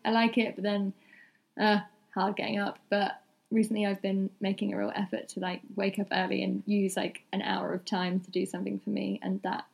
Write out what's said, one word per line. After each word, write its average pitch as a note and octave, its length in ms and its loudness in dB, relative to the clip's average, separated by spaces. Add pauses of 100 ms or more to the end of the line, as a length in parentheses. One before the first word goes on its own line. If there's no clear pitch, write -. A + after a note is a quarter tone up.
I A3 60 2
like A3+ 260 4
it, A#3 180 2
but F#3+ 80 -6
then, G3+ 300 0 (680)
uh, G#3 200 6 (340)
hard G3 240 0
getting G#3 200 -2
up. G3+ 220 -2 (100)
But G3+ 300 2 (320)
recently A3 340 2
I've G3 160 -2
been G3 280 0 (100)
making G3+ 340 -2
a G3+ 40 -2
real - 180 -2
effort G3+ 340 -4
to, F#3 120 -8
like, F#3 200 -4 (140)
wake G3 240 0
up F#3+ 120 -2
early G3 300 0
and F#3+ 240 0
use, G3+ 300 2
like, - 280 -4 (100)
an G3 80 -2
hour - 320 0
of F3+ 100 -4
time F3+ 380 0
to F3+ 100 -12
do F#3 140 0
something G3 340 -4
for G#3 120 -6
me, G3 300 -2
and F#3+ 220 -2
that - 300 -4